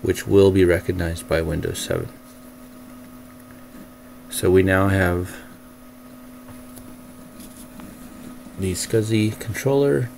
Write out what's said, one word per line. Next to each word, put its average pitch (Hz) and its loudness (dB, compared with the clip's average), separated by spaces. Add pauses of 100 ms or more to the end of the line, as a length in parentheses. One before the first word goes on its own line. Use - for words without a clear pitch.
which - -2
will 98 8
be 95 6
recognized 85 0
by 80 0
Windows 80 -4
seven. 50 -4 (2250)
So - 0
we 92 8
now 95 4
have 90 2 (3250)
the 95 -2
scsi 110 0
controller 139 0